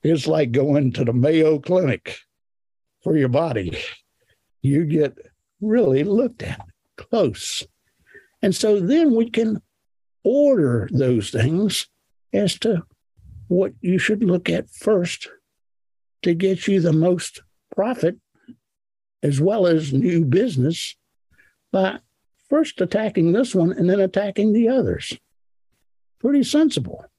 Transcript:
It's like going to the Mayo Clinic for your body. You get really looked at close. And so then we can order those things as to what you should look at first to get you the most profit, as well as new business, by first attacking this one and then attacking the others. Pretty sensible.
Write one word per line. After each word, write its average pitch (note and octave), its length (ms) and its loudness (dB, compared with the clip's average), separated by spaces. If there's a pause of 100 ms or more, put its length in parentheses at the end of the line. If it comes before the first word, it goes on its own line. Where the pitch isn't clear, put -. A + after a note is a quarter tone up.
It's D3+ 240 0
like D#3 240 0
going C#3 420 2
to C3+ 120 -2
the A#2+ 80 -2
Mayo D#3 460 2
Clinic E3 580 -2 (880)
for E3 140 0
your C3+ 120 2
body. A#2+ 480 -2 (840)
You C#3+ 240 0
get D3 320 -2 (420)
really G3+ 440 2
looked A3 400 -2
at - 180 -8 (360)
close. - 680 -4 (760)
And G3+ 140 0
so G#3 240 2
then C4 360 2
we A3+ 140 0
can A3 320 -2 (680)
order A3 600 2
those B2+ 400 0
things E3 560 -2 (440)
as G3 280 -2
to G3 240 -2 (640)
what F#3 340 0
you F#3 160 0
should G#3+ 260 -2
look F3+ 240 0
at - 220 -4
first - 580 -2 (920)
to E3+ 140 0
get F#3+ 320 -2
you G3 120 2
the D#3+ 140 2
most E3+ 480 0 (340)
profit, G#3 400 -2 (1080)
as C#3+ 180 0
well G3 240 0
as D#3 260 0
new E3 320 2
business, D#3+ 720 0 (760)
by F#3+ 260 0 (500)
first D4+ 320 0
attacking F#3 520 0
this A#3+ 240 0
one F3 160 2
and F3 180 0
then G3+ 100 2
attacking G3+ 540 0
the A3+ 160 2
others. F3+ 480 -2 (1000)
Pretty C#4 240 2
sensible. B3 640 0 (140)